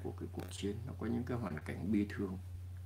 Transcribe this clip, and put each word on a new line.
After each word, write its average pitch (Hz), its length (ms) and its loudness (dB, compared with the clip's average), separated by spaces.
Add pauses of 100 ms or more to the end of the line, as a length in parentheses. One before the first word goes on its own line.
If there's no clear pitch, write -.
của 92 160 0
cái 90 120 -4
cuộc - 200 -4
chiến, 101 260 0 (100)
nó - 120 -4
có 110 80 0
những 120 160 4
cái 127 140 0
hoàn 90 220 0
cảnh 87 320 0
bi 101 180 8
thương, 92 280 0 (480)